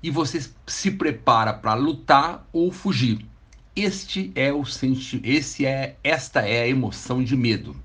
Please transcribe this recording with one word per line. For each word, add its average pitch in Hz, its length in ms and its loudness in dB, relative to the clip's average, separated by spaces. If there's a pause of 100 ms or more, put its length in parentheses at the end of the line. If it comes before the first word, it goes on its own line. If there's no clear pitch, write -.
e 170 80 -4
você 151 360 0 (200)
se - 240 -2
prepara 117 640 2
pra 110 180 -2
lutar 143 800 2
ou 170 180 2
fugir. 127 540 0 (500)
Este - 600 -4
é 135 180 2
o 147 140 -2
senti-, 131 580 -2
esse 139 400 0
é, 135 400 -2
esta 147 380 0
é 113 220 2
a 120 40 2
emoção 127 560 0
de 127 100 0
medo. 110 400 0 (100)